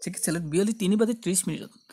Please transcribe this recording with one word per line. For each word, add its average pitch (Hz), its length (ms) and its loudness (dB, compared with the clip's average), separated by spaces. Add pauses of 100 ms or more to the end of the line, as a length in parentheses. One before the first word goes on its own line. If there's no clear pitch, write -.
চিকিৎসালয়ত 175 440 -2
বিয়লি 190 280 2
তিনি 208 220 2
বাজি 226 180 2
ত্ৰিছ 185 340 0
মিনিটত - 240 -6 (220)